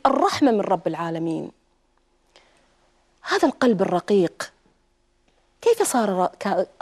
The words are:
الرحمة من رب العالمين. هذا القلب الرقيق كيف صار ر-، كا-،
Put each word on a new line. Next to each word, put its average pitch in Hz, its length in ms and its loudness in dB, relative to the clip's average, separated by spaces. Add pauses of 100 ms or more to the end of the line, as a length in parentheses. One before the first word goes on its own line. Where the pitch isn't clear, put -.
الرحمة 285 440 2
من 214 100 2
رب 185 260 -2
العالمين. 165 640 -6 (1700)
هذا 370 260 0
القلب 240 340 0
الرقيق 185 720 0 (1080)
كيف 453 220 2
صار 233 260 0
ر-، 180 220 0 (100)
كا-، 190 260 -2 (160)